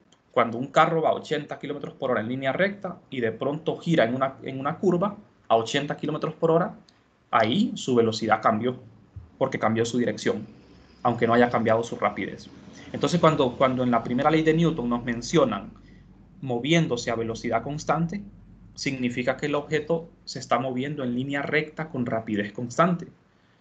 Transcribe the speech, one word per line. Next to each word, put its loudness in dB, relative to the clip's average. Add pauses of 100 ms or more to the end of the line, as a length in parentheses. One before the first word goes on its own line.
(300)
cuando 0
un -4
carro 4
va 2
a 2
ochenta -6
kilómetros -10
por -4
hora 0
en -6
línea -2
recta -2 (100)
y -8
de 0
pronto -4
gira 2
en 0
una, -2
en -8
una -4
curva 2 (320)
a 6
ochenta -2
kilómetros -4
por 0
hora, 2 (560)
ahí 2
su -2
velocidad 4
cambió, 2 (600)
porque 0
cambió 2
su -2
dirección, 0 (560)
aunque 2
no 4
haya 6
cambiado 2
su -8
rapidez. -4 (420)
Entonces, 0
cuando, 4
cuando 2
en 2
la 2
primera 0
ley 4
de 4
Newton 2
nos -2
mencionan 0 (720)
moviéndose 0
a -2
velocidad -4
constante, -4 (520)
significa -2
que -6
el -2
objeto -2 (160)
se -12
está 0
moviendo -4
en -2
línea -4
recta -4
con -4
rapidez -2
constante. 0 (520)